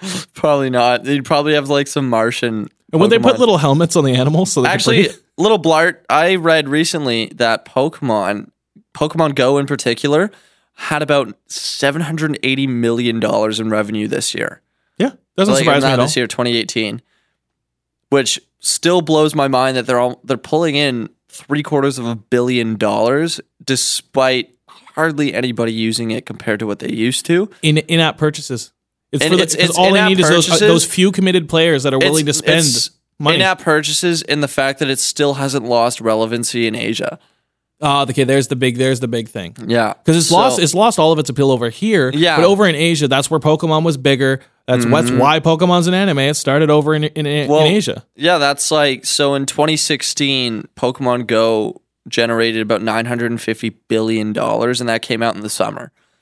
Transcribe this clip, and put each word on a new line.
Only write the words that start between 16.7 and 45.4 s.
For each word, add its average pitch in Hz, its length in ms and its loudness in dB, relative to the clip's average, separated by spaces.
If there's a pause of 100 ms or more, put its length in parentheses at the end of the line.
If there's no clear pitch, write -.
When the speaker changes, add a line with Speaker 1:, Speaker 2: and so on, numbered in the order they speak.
Speaker 1:
which 135 300 0 (200)
still - 420 0
blows 156 320 2
my 143 140 0
mind 131 280 0
that 120 100 -4
they're 123 140 0
all, 123 240 -2
they're 131 120 -2
pulling 156 400 -2
in 131 320 -2 (200)
three - 340 -6
quarters 139 360 -2
of 120 80 -6
a 117 80 -4
billion 120 640 -2
dollars 110 640 0 (240)
despite 131 840 -2 (180)
hardly 151 680 -4
anybody 117 380 -2
using 113 380 -4
it 117 160 -6
compared 110 340 -4
to 113 60 -6
what 104 120 -6
they - 120 -8
used 113 360 -2
to. 180 240 0 (120)
Speaker 2:
In, 156 160 2
in-app 160 400 0
purchases. 147 540 -6 (400)
It's 135 120 -2
Speaker 1:
And 160 80 0
Speaker 2:
for 185 40 4
the, 185 60 2
Speaker 1:
it's, 165 120 -2
Speaker 2:
'cause 180 160 0
Speaker 1:
it's - 80 -2
Speaker 2:
all 180 60 4
they 196 140 4
Speaker 1:
in-app 214 100 2
Speaker 2:
need 190 120 2
is 165 80 4
those, 165 200 4
uh, 180 40 2
Speaker 1:
purchases. 208 160 4
Speaker 2:
those 170 180 4
few 185 260 2
committed 185 360 0
players 160 340 2
that 139 120 0
are 131 40 0
willing 151 300 2
Speaker 1:
It's, 147 100 -2
Speaker 2:
to 151 60 -8
spend 156 160 2
Speaker 1:
it's 135 300 -2 (280)
Speaker 2:
money. 151 180 0
Speaker 1:
in-app 190 240 0
purchases 156 640 0
and 147 200 -2
the 143 60 -2
fact 135 300 -2
that 147 100 -2
it 131 100 -2
still 143 360 0
hasn't 135 320 -4
lost 120 340 0
relevancy 113 640 0
in 107 80 -2
Asia. 113 440 -6 (640)
Speaker 2:
Ah, 143 260 0
okay, 135 160 0
there's 135 240 2
the 139 80 -4
big, 123 220 0
there's 131 220 0
the 123 80 -4
big 117 200 -6
thing. 87 260 -12 (120)
Speaker 1:
Yeah. 113 260 0 (120)
Speaker 2:
'Cause 160 120 4
it's 170 120 0
Speaker 1:
So 165 80 4
Speaker 2:
lost, 240 220 4
it's 160 160 0
lost 214 240 2
all 160 140 4
of 156 60 2
its 151 100 -4
appeal 139 220 0
over 120 180 0
here. 170 460 0
Speaker 1:
Yeah. 160 220 2
Speaker 2:
But 165 100 4
over 196 200 4
in 170 80 2
Asia, 151 320 0
that's 135 240 0
where 160 80 0
Pokemon 156 460 0
was 156 140 0
bigger. 135 420 0 (260)
That's, 123 200 0
that's 120 240 2
Speaker 1:
Mm-hmm. 127 80 0
Speaker 2:
why 147 220 4